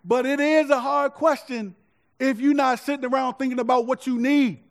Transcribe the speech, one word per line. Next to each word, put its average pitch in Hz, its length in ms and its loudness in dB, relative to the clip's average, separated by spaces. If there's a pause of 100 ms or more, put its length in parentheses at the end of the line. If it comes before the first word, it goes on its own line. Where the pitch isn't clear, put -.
But 247 220 0
it 285 160 -2
is 302 280 2
a 262 120 4
hard 277 320 -2
question 247 600 -4 (440)
if 254 220 -2
you're 285 120 2
not 262 260 0
sitting 277 260 -6
around 254 300 -2
thinking 254 240 -4
about 247 260 0
what 254 200 -4
you 254 120 -2
need. 254 540 0